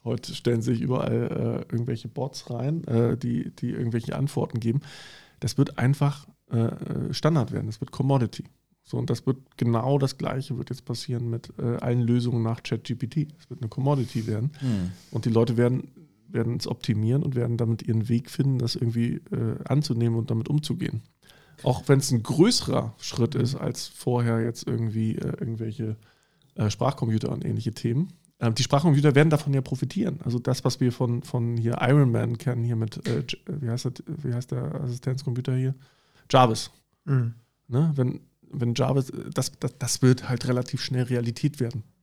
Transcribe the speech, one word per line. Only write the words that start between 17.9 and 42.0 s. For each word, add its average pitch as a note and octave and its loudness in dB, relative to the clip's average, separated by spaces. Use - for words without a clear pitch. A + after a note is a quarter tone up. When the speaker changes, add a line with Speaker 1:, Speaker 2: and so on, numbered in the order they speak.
Speaker 1:
Weg A#2+ 0
finden, C3+ 0
das A#2 -2
irgendwie, A#2 -2
äh, A#2 -2
anzunehmen A#2 2
und A2 -4
damit A2+ -2
umzugehen. C#3+ -2
Auch B2+ 2
wenn's C#3 4
ein A#2 2
größerer B2 4
Schritt - 0
ist, B2 0
als - -6
vorher A#2 0
jetzt A#2 -4
irgendwie, A2+ 0
äh, - -4
irgendwelche, A2 -4
äh, G#2+ 0
Sprachcomputer A2+ 0
und - -6
ähnliche A2 -2
Themen. B2+ -2
Ähm, A#2 2
die C3 0
Sprachcomputer C#3+ 4
werden D3+ 8
davon C#3+ 2
ja C3+ 2
profitieren. C#3 -2
Also B2 0
das, B2 -2
was - 0
wir B2 4
von, A#2+ -2
von A#2 -2
hier A2+ 0
Iron C3 6
Man A2+ 0
kennen, A#2+ -2
hier A#2+ 0
mit, A2 -4
äh, A#2+ 0
J-, - -6
wie C#3 -4
heißt A#2+ -4
das, B2 -2
wie D3 -6
heißt B2 -6
der C3+ -4
Assistenzcomputer B2+ -2
hier? C3 2
Jarvis. B2+ 6
Speaker 3:
Mhm. B2 2
Speaker 1:
Ne? D3 2
Wenn, B2+ 0
wenn A#2+ 0
Jarvis, C3 2
äh, - -10
das, - -2
das, - -4
das - 0
wird B2+ 6
halt B2+ -2
relativ B2+ -2
schnell B2+ -2
Realität A#2+ 0
werden. A2+ -4